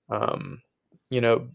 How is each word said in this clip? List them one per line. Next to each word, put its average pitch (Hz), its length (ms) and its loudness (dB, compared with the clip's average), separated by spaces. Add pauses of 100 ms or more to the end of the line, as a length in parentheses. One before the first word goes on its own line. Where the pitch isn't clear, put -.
um, - 520 -4 (500)
you 127 100 0
know, 120 340 4